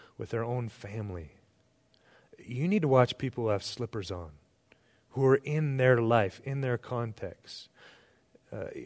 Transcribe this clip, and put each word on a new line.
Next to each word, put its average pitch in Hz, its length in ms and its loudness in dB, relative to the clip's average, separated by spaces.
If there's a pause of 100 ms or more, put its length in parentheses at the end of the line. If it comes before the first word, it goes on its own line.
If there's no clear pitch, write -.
(160)
with - 140 -10
their 113 140 -4
own 120 240 -4
family. 101 640 -10 (1120)
You 127 220 -2
need 202 140 2
to 156 60 2
watch 127 300 6
people 123 260 -4
who 110 60 0
have 101 120 0
slippers 107 480 -8
on, 87 200 -8 (800)
who 131 160 0
are 131 100 8
in 147 400 -2
their 127 240 6
life, 113 440 2
in 135 160 -6
their 127 180 -2
context. - 880 -8 (840)
Uh, 107 140 -8 (200)